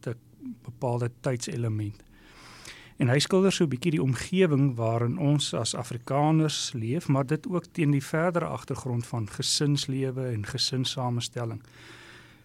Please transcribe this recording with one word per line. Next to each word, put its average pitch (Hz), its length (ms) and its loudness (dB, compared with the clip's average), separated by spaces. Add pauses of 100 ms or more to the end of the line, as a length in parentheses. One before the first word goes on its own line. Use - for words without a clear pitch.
het 117 120 -6
'n - 460 -16
bepaalde 120 480 -4 (100)
tydselement. 117 840 -4 (960)
En 135 140 2
hy 139 100 6
skilder 190 300 4
so 180 120 4
'n 147 60 0
bietjie 127 200 0
die 160 120 2
omgewing 139 760 2
waarin 117 420 0
ons 143 360 2
as - 200 -2
Afrikaners 147 1000 0
leef, 120 360 -4
maar 135 180 2
dit 156 220 -2
ook 175 240 -2
teen 151 180 2
die 143 120 2
verdere 165 440 0
agtergrond 123 600 -4
van 113 220 -4
gesinslewe 135 960 -2
en 110 200 -4
gesinssamenstelling. 120 1160 -4 (840)